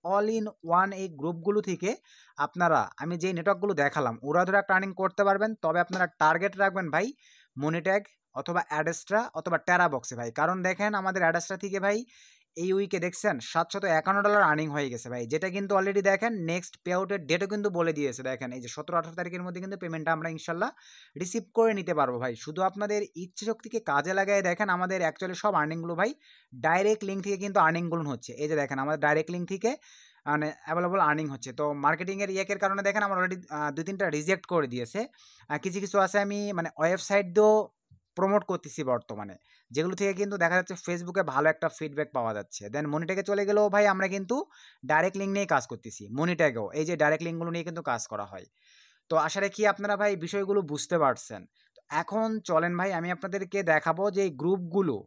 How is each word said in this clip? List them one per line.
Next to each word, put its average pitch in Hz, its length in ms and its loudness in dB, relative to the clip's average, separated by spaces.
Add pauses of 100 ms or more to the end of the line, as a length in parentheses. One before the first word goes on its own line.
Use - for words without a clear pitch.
(120)
all 208 160 2 (100)
in 214 80 -2 (340)
one 196 120 2 (100)
এই 196 60 -6 (120)
গ্রুপগুলো 170 400 -2 (100)
থেকে 180 200 -2 (480)
আপনারা, 156 420 4 (200)
আমি 175 220 -4
যেই 185 160 -2
নেটওয়ার্কগুলো 190 360 0 (100)
দেখালাম 139 320 2 (120)
ওরা 165 200 2
ধরে 196 120 4
একটা 196 160 2
আর্নিং 196 160 0 (100)
করতে 190 220 0
পারবেন, 196 280 4 (100)
তবে 165 240 2
আপনারা 185 200 0 (160)
টার্গেট 170 400 4
রাখবেন 190 320 2
ভাই 180 120 2 (500)
মনিট্যাগ 165 460 0 (340)
অথবা 170 340 -2
অ্যাডেস্ট্রা 160 520 0 (180)
অথবা 165 180 0 (100)
টেরা 175 260 6
বক্সে 123 260 -6
ভাই। 120 100 -4 (100)
কারণ 175 180 2 (100)
দেখেন 202 240 0 (100)
আমাদের 185 220 -2
অ্যাডেস্ট্রা 170 400 0
থেকে 196 160 -4
ভাই 202 180 2 (600)
এই 175 160 -2
উইকে 196 260 0
দেখছেন 180 360 -2 (160)
সাতশত 190 320 -2 (160)
একান্ন 190 260 2
ডলার 208 240 6
আর্নিং 156 260 2
হয়ে 143 180 0
গেছে 117 160 -10
ভাই, 123 220 -4
যেটা 160 240 0
কিন্তু 202 200 -4
already 196 260 2 (100)
দেখেন 220 200 2 (200)
নেক্সট 180 300 -4
পে 180 120 -4
আউটের 185 340 -2
ডেটও 175 260 0
কিন্তু 208 240 -2
বলে 165 160 2
দিয়েছে। 135 300 -2
দেখেন 131 320 -6
এই 127 80 -10
যে 120 120 -10
সতেরো 151 220 -8
আঠারো 165 220 -4
তারিখের 180 260 -6
মধ্যে 180 180 -8
কিন্তু 196 180 -8
পেমেন্টটা 160 320 -4
আমরা 160 160 -2
ইনশাল্লাহ 170 400 -4 (460)
রিসিভ 190 280 -4 (140)
করে 226 220 6
নিতে 175 200 -2
পারবো 127 240 2
ভাই। 123 100 -4 (100)
শুধু 156 160 -8 (100)
আপনাদের 208 320 -2 (220)
ইচ্ছে 185 220 -14
শক্তিকে 220 340 -6 (120)
কাজে 156 220 2
লাগায় 196 360 4
দেখেন 196 200 0
আমাদের 180 300 0 (100)
actually 180 340 -6
সব 208 180 2
আর্নিংগুলো 165 340 -4
ভাই 202 140 2 (440)
ডাইরেক্ট 185 540 2
লিংক 196 160 -4
থেকে 196 200 -2
কিন্তু 196 220 0
আর্নিংগুলো 170 460 2
হচ্ছে। - 200 -8 (100)
এই 151 80 -2
যে 156 120 2
দেখেন 139 180 -2
আমাদের 147 260 -2
ডাইরেক্ট 156 260 4
লিংক 175 220 -4
থেকে 220 180 0 (540)
মানে 151 220 2 (180)
অ্যাভেলেবল 180 340 0 (100)
আর্নিং 156 240 0
হচ্ছে। 131 160 -12 (100)
তো 147 60 0 (180)
মার্কেটিংয়ের 185 520 0
ইয়েকের 196 280 -2
কারণে 196 240 0
দেখেন 208 160 2
আমরা 196 160 0
already, 180 180 0 (180)
আহ, 151 200 -2
দুই 160 120 -4
তিনটা 196 180 -2 (120)
রিজেক্ট 170 360 0
করে 151 200 2
দিয়েছে। 123 260 -6 (500)
আহ, 151 140 -2
কিছু 190 200 -4
কিছু 202 220 -2
আছে 185 200 -2
আমি 202 140 -4 (180)
মানে 165 120 -4 (100)
ওয়েবসাইট 185 560 2
দিয়েও 214 180 8 (640)
প্রমোট 196 360 4
করতেছি - 320 -6
বর্তমানে, 107 520 -4 (360)
যেগুলো 165 240 0
থেকে 196 260 0
কিন্তু 202 160 -2
দেখা 170 220 4
যাচ্ছে 180 160 -4 (100)
Facebook-এ 175 380 -2 (100)
ভালো 147 200 4
একটা 160 160 -2
ফিডব্যাক 147 480 -6
পাওয়া 113 160 0
যাচ্ছে। 101 300 -8 (100)
Then 151 200 -4
মনিট্যাগে 175 360 -4
চলে 202 200 0
গেলেও 208 200 4
ভাই 208 240 4
আমরা 190 220 0
কিন্তু 196 200 -4 (540)
ডাইরেক্ট 175 300 4
লিংক 196 140 -2
নিয়ে 196 200 0
কাজ 131 180 2
করতেছি, 110 320 -14 (140)
মনিট্যাগেও 151 480 2 (140)
এই 156 100 0
যে 175 120 0
ডাইরেক্ট 156 240 4
লিঙ্কগুলো 170 280 -4
নিয়ে 170 140 -4
কিন্তু 170 220 -8
কাজ 120 120 -2 (100)
করা 104 200 -6
হয়। 92 140 -14 (640)
তো 165 40 2 (100)
আশা 180 160 -2
রাখি 202 200 -2 (120)
আপনারা 202 280 -2
ভাই 208 100 2 (140)
বিষয়গুলো 202 340 0 (120)
বুঝতে 151 320 -2
পারছেন। 113 380 0 (300)
তো - 80 -20 (220)
এখন 220 260 -2 (220)
চলেন 170 300 2
ভাই 190 100 0 (100)
আমি 175 160 -4
আপনাদেরকে 190 480 -4
দেখাবো 165 400 2 (120)
যে 196 120 2
এই 165 40 -2 (100)
গ্রুপগুলো 175 540 0 (120)